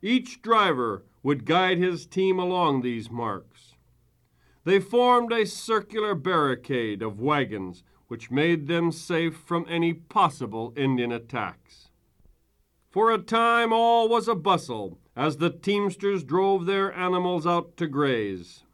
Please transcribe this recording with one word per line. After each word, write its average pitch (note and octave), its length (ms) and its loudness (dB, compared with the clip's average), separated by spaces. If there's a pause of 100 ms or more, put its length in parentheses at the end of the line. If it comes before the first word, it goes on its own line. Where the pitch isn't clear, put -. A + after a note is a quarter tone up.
Each B3 400 -2
driver C#3+ 600 2 (200)
would C3 240 0
guide F#3 320 4
his F3+ 260 0
team F#3+ 340 2
along F3+ 440 2
these A#2 280 -4
marks. A2+ 640 -8 (920)
They F#3+ 160 4
formed A#3+ 520 4
a A3 140 0
circular G#3+ 680 -2
barricade C3+ 880 -2
of A2 220 -6
wagons, G#2 640 -2 (240)
which A2+ 220 -12
made D3+ 380 0
them E3+ 220 0
safe E3 460 -4
from E3 320 -4
any E3+ 240 0
possible A#2+ 840 -2
Indian B2+ 340 0
attacks. A#2 800 -10 (960)
For A3 220 2
a A3+ 80 2
time A#3 520 2
all A#3 380 4
was A3+ 200 0
a A#3 60 0
bustle C3 640 -2 (160)
as C#3 220 -2
the E3+ 140 0
teamsters G3 720 -2
drove F#3 400 0
their G3 300 -2
animals F3+ 520 -2
out E3+ 300 0
to E3+ 100 -4
graze. A#2 760 -2 (120)